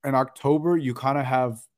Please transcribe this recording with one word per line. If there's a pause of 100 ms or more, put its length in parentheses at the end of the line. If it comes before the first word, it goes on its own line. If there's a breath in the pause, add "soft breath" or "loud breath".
in
October,
you
kinda
have (180)